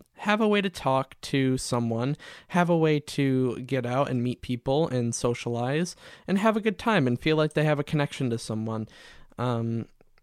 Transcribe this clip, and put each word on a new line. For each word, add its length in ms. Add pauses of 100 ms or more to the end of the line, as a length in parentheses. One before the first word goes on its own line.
(220)
have 180
a 80
way 140
to 80
talk 500
to 380
someone, 580 (340)
have 200
a 80
way 220
to 600
get 260
out 200
and 140
meet 220
people 460
and 260
socialize 800 (320)
and 100
have 180
a 60
good 160
time 300
and 120
feel 160
like 180
they 100
have 160
a 40
connection 460
to 80
someone. 500 (520)
Um, 480 (360)